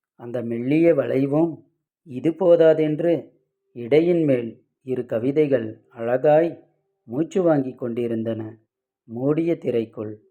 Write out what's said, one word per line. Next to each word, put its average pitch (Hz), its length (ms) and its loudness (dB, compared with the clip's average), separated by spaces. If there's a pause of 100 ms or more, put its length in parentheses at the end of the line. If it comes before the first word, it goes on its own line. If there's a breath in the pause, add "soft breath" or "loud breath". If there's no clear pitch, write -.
(140)
அந்த 120 280 -8
மெல்லிய 131 520 2
வளைவும் 139 720 0 (380)
இது 127 320 -4
போதாதென்று 160 960 2 (400)
இடையின் 160 520 2
மேல் 120 420 -2 (160)
இரு 127 240 -6
கவிதைகள் 127 840 -2
அழகாய் 147 800 0 (340)
மூச்சு 156 400 -4
வாங்கிக் 143 360 0
கொண்டிருந்தன 113 800 -6 (460)
மூடிய 147 500 -2
திரைக்குள். 113 640 -6 (100)